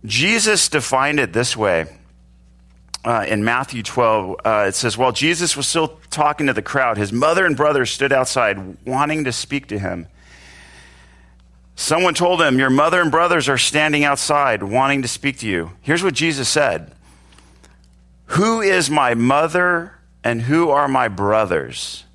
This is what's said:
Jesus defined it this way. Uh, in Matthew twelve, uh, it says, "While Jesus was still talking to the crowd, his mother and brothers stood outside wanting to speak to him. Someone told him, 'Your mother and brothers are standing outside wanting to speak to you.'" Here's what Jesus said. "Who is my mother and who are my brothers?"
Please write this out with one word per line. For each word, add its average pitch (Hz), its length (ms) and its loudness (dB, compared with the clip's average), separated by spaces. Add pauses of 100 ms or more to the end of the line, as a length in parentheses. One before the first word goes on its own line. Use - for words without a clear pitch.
Jesus 202 640 0
defined 143 500 0
it 123 140 -2
this 123 220 -2
way. 92 300 2 (1200)
Uh, 113 220 0
in 104 160 0
Matthew 120 400 -2
twelve, 110 600 0
uh, 107 240 2
it 98 80 -2
says, 107 220 -2
"While 123 140 2
Jesus 165 440 -2
was 139 120 -4
still 160 320 -2 (100)
talking 147 380 -2
to 127 60 0
the 110 80 -2
crowd, 123 360 -2
his 101 160 -4
mother 160 320 2
and 156 100 0
brothers 139 360 0
stood 135 200 -2
outside 104 760 -2
wanting 143 400 -2
to 127 60 -2
speak - 360 -8
to 104 100 -8
him. 90 300 -6 (1700)
Someone 170 380 0
told 175 280 2
him, 131 180 4
'Your 135 100 2
mother 160 320 2
and 160 80 2
brothers 165 380 2
are 135 100 2
standing 147 460 0
outside 139 600 0
wanting 131 380 0
to 120 60 -4
speak 135 320 -6
to 113 80 -6
you.'" 87 240 -4 (100)
Here's 170 220 0
what 185 100 0
Jesus 139 360 -2
said. 110 420 0 (1300)
"Who 220 340 2
is 185 300 2
my 139 240 2
mother 160 800 2 (280)
and 117 200 -2
who 151 300 2
are 139 180 2
my 127 180 2
brothers?" 98 960 -2 (120)